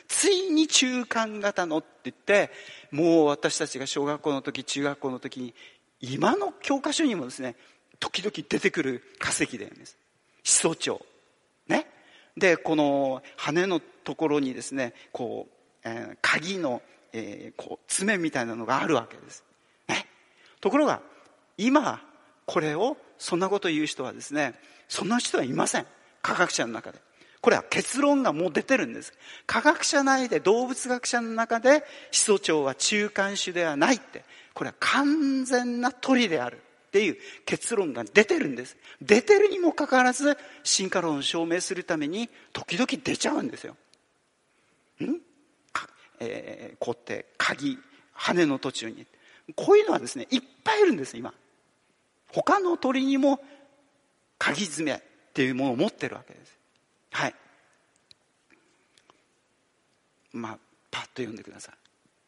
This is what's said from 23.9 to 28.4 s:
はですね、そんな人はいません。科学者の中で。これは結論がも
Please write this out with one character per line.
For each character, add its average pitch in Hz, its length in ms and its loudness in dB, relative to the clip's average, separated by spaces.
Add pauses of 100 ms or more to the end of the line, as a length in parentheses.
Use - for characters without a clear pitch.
は 113 80 -8
で 117 80 -16
す - 120 -12
ね、 143 220 -2 (340)
そ - 160 -4
ん 175 40 -2
な 233 100 2
人 - 180 -2
は 143 80 2
い 123 40 -4
ま 156 180 0
せ 202 140 -2
ん。 123 60 -12 (360)
科 - 120 0
学 175 180 2
者 135 140 0
の 117 60 -8
中 - 200 -12
で。 - 80 -20 (400)
こ - 100 4
れ - 60 6
は - 80 -2
結 - 360 -4
論 285 220 2
が 190 100 2
も 170 160 -2